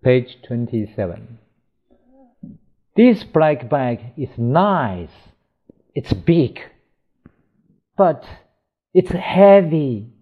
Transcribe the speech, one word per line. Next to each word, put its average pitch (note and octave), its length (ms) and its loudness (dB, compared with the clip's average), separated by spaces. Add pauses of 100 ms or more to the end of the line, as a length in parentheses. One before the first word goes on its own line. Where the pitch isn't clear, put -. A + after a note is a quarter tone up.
Page B2+ 420 0
twenty-seven. A2+ 920 -8 (1600)
This A#3 280 4
black D3+ 440 0
bag B2+ 320 -2 (160)
is C3+ 120 -8 (100)
nice. B2 720 -2 (800)
It's - 200 -8
big, C3 480 0 (1400)
but E3+ 280 0 (680)
it's F#3 160 2
heavy. E3 1120 2